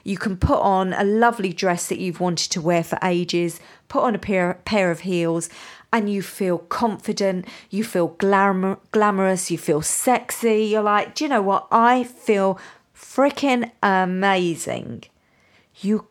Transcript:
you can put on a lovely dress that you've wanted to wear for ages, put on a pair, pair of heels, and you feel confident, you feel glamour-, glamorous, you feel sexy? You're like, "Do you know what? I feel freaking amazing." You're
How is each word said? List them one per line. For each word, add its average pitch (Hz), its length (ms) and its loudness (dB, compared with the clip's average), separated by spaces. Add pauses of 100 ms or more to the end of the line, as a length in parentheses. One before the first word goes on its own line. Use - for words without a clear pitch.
you 190 120 -4
can 190 200 -4
put 269 240 2
on 190 320 2
a - 100 -2
lovely 214 500 2
dress 175 360 -2
that - 100 -4
you've 180 220 -4
wanted 180 320 -2
to 180 80 -4
wear 170 240 2
for - 180 -4
ages, 175 560 -2 (300)
put 277 160 0
on 233 100 0
a 180 60 -6
pair, 185 440 -2
pair 190 280 2
of 165 80 -6
heels, 170 480 -2 (440)
and 214 160 0
you 196 140 -2
feel 180 360 -2
confident, 196 880 -2 (260)
you 202 120 -4
feel 175 240 0 (120)
glamour-, 196 600 2 (140)
glamorous, 190 580 2
you 226 80 -2
feel - 240 0
sexy? 226 800 0
You're 214 200 0
like, 208 340 0
"Do 302 80 -4
you 302 40 -2
know 233 140 2
what? 196 300 0
I 240 320 4
feel 196 520 0 (400)
freaking 262 760 0 (100)
amazing." 185 1300 0 (720)
You're 208 300 -2